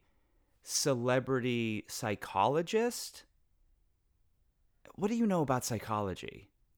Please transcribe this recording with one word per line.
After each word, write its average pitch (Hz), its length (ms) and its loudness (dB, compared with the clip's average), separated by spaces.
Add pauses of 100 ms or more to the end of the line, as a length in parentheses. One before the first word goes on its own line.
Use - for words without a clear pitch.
(640)
celebrity 123 1300 0
psychologist? 147 1400 0 (1700)
What 196 120 -2
do 233 80 -2
you 233 100 2
know 180 160 2
about 127 220 0
psychology? 104 840 -4 (280)